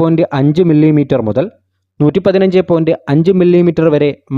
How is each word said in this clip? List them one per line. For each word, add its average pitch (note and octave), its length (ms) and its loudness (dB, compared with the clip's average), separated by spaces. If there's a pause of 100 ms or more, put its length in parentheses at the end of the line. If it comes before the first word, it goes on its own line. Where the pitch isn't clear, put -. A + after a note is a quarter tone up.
പോയിന്റ് E3 240 0 (160)
അഞ്ച് D3+ 300 0
മില്ലിമീറ്റർ D3+ 600 2
മുതൽ B2 160 -2 (560)
നൂറ്റിപ്പതിനഞ്ച് F#3 680 0
പോയിന്റ് E3 260 0 (180)
അഞ്ച് D#3+ 280 2
മില്ലിമീറ്റർ F3 540 2
വരെ D3 160 0 (280)